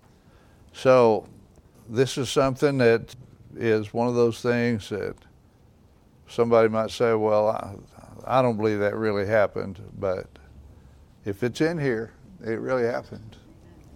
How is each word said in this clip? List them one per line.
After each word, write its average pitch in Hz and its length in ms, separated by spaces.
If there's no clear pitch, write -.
So 120 540
this 123 280
is 135 140
something 135 480
that 117 360
is 110 360
one 117 160
of 123 60
those 117 260
things 120 500
that 98 260
somebody 117 400
might 110 240
say, 117 200
"Well, 107 360
I, 101 260
I - 20
don't 123 160
believe 107 220
that 101 160
really 104 320
happened," 101 560
but 95 300
if 101 180
it's 120 180
in 165 160
here, 117 360
it 110 200
really 127 240
happened. 113 520